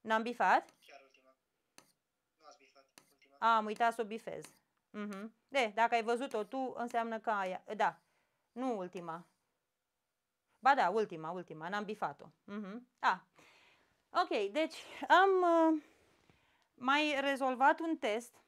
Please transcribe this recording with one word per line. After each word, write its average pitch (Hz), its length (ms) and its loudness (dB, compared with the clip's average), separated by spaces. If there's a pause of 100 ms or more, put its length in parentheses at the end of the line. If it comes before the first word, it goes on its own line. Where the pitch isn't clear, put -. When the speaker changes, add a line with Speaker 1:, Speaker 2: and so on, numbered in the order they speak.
Speaker 1:
N-am 220 220 0
bifat? 233 520 2 (120)
Speaker 2:
Chiar - 160 -20
ultima. - 340 -20 (1040)
Nu 143 60 -20
ați 143 120 -20
bifat 139 260 -20 (260)
ultima. - 280 -20
Speaker 1:
A, 226 180 4
am 214 80 2
uitat 226 300 0
să 240 60 -8
o 233 40 -2
bifez. 196 400 -10 (460)
Mhm. 208 440 -10 (140)
De, 240 260 0
dacă 233 200 2
ai 233 80 2
văzut-o 233 420 -2
tu, 262 320 -6
înseamnă 233 420 -4
că 226 120 -6
aia. 190 340 -4 (120)
Da. 190 220 -2 (540)
Nu 247 240 -4
ultima. 175 500 -10 (1300)
Ba 262 160 4
da, 214 140 2
ultima, 180 420 -4
ultima. 170 380 -12
N-am 208 160 -6
bifat-o. 170 420 -8 (180)
Mhm. 208 440 -12 (100)
A. 185 280 -2 (840)
Ok, 302 400 0
deci 311 240 -2 (340)
am, 370 220 8 (120)
uh, 320 400 4 (920)
mai 285 460 0
rezolvat 269 600 2
un 330 160 -2
test. 226 400 -4 (120)